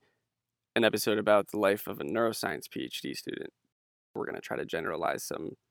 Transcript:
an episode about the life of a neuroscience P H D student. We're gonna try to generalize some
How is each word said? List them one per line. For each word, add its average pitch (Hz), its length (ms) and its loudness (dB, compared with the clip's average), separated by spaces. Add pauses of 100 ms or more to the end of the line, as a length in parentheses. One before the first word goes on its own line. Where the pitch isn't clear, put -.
(760)
an 117 80 4
episode 107 320 4
about 104 320 6
the - 100 -4
life 101 280 4
of - 120 -8
a - 60 -4
neuroscience 92 640 -2
P - 160 -6
H - 160 -8
D 67 120 -6
student. - 380 -8 (640)
We're - 140 -4
gonna - 120 -6
try - 160 -4
to - 100 -2
generalize 82 580 -2
some - 340 -6 (140)